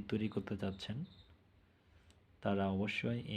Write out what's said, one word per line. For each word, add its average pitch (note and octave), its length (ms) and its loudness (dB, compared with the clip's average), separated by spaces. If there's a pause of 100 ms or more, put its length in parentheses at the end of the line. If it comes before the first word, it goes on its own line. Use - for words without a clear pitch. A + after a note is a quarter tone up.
তৈরি A2 200 4
করতে G#2 320 -2
চাচ্ছেন, G2+ 360 -2 (1400)
তারা G2 220 4 (120)
অবশ্যই A2 440 0 (180)